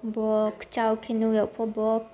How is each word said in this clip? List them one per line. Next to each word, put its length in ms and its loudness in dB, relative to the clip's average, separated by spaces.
Bo 460 2
kchau 440 0
khinu 240 0
yo 80 4
po 80 -4
bo 140 2